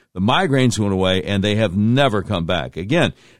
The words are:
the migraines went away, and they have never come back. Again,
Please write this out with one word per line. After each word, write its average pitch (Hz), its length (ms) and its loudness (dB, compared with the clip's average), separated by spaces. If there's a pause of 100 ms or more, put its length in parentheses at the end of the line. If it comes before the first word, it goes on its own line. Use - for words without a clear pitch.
(140)
the 92 60 -8
migraines 131 600 2
went 101 120 -2
away, 92 300 2
and 98 220 -2
they 104 100 0
have 104 220 0
never 110 480 2
come 90 200 -4
back. 80 320 -4
Again, 110 360 0 (280)